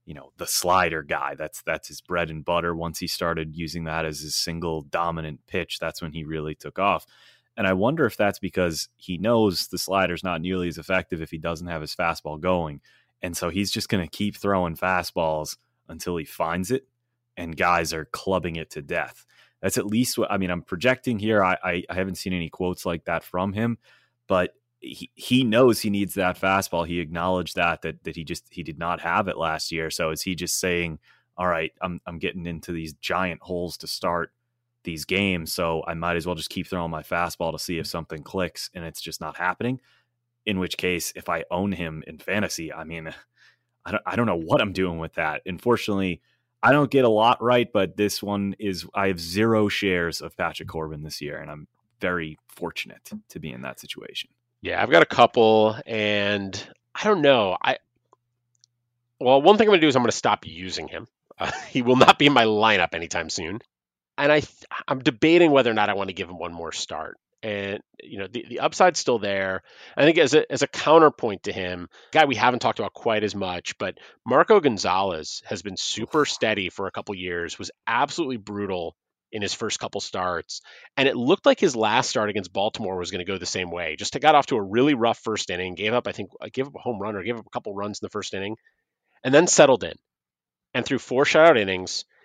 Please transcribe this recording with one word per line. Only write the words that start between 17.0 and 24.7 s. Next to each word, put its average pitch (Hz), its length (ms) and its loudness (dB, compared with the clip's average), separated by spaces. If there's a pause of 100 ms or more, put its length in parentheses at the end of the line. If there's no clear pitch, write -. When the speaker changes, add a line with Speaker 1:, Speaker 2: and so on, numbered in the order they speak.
Speaker 1:
and 82 180 -10
guys 85 380 2
are 80 100 -6
clubbing 87 520 -2
it 80 160 -10
to 76 100 -12
death. 78 420 -8 (380)
That's 98 160 -2
at 98 80 0
least 113 320 0
what, 110 120 0
I 104 60 -2
mean, 95 140 -2
I'm 87 100 -4
projecting 117 580 -2
here. 107 240 2
I, 92 220 2
I, 90 240 -2
I 85 60 -10
haven't 92 220 -4
seen 92 180 -6
any 85 160 -4
quotes 90 340 -4
like 85 220 -6
that 82 180 -2
from 95 300 -4
him, 113 240 -2 (480)
but 92 240 2 (280)